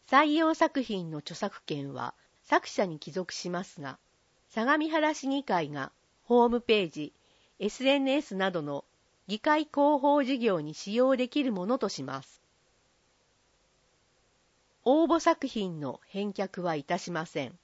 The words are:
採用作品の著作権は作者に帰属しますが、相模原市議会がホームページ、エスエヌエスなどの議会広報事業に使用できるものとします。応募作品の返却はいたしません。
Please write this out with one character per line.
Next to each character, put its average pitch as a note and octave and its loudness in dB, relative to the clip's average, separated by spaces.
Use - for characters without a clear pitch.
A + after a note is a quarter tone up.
採 D4 6
用 D#4+ 4
作 D#4 2
品 F#3 -6
の D#3 -8
著 - -12
作 - -6
権 C#3 -6
は B2 -8
作 - 2
者 - 0
に D#3+ -8
帰 D#3 -14
属 F3+ -6
し - -8
ま F3+ -4
す - -18
が、 C3+ -10
相 B3+ 2
模 D#4 -2
原 D#4 2
市 C4+ -6
議 C#4 -2
会 E3+ -2
が C#3+ -8
ホ A#3+ 6
ー - 2
ム A#3 0
ペ G#3+ 2
ー E3 -6
ジ、 D3 -8
エ G3 -4
ス B3 -4
エ C#4 4
ヌ C4+ 2
エ C#4 2
ス A#3+ -12
な F#3+ 0
ど F3 -4
の C#3+ -6
議 G3+ -6
会 D4+ 2
広 C#4+ 2
報 C#4+ 4
事 C4 0
業 G#3 2
に D3+ -8
使 G3 -8
用 B3+ 4
で B3 0
き D4 -2
る B3+ 0
も F#3 -4
の B3 0
と G#3 -2
し D#3+ -8
ま C3+ -10
す。 - -20
応 D4+ 6
募 D#4+ 2
作 D#4+ 2
品 F#3+ -4
の - -6
返 G3+ -6
却 F#3+ -6
は E3+ -2
い C#3+ -6
た F3 -2
し - -10
ま E3+ -4
せ D3 -6
ん。 A2+ -16